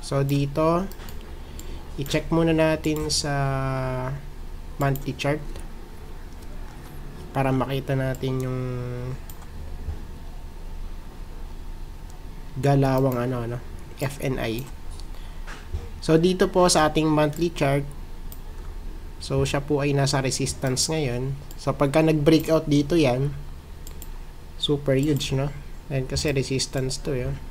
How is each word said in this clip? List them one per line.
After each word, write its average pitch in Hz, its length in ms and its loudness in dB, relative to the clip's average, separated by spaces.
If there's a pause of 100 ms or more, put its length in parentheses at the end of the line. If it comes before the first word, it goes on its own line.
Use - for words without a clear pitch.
So, 139 160 2
dito, 143 640 4 (1120)
i-check 151 320 0
muna 165 240 6
natin 156 560 2
sa 147 220 0 (1500)
monthly 139 400 0
chart 143 240 0 (1900)
para 135 160 2
makita 131 480 0
natin 131 480 -2
yung 127 140 -2 (4000)
galawang 135 560 4
ano, 120 240 -2
ano, 117 160 -4 (400)
F 139 240 -4
N 135 160 0
I. 120 240 -2 (1400)
So, - 240 4
dito 185 240 4
po 180 240 6
sa 156 160 6
ating 156 240 4
monthly 151 400 4
chart, 143 320 2 (1400)
so, 135 240 2
siya 139 160 2
po 143 240 2
ay 147 80 4
nasa 139 320 4
resistance 131 640 0
ngayon. 135 480 0 (240)
So, 139 160 0
pagka 143 240 4
nag-breakout 160 720 6
dito 143 240 4
yan, 139 400 4 (1200)
super 143 400 2
huge, 139 400 2
no? 135 160 0 (400)
Ayan, 131 160 0
kasi 143 240 0
resistance 131 680 0
to, 151 160 -2
yun. 131 220 -2 (140)